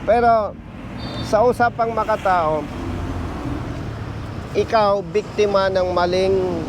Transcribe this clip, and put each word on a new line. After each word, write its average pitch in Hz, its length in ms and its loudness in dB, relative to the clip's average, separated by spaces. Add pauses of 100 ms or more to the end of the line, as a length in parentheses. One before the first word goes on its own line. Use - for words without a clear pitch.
Pero 226 480 4 (720)
sa 214 160 4
usapang 233 560 2
makatao, 185 640 2 (1900)
ikaw 202 560 2
biktima 196 640 2
ng 185 240 2
maling 185 400 2 (320)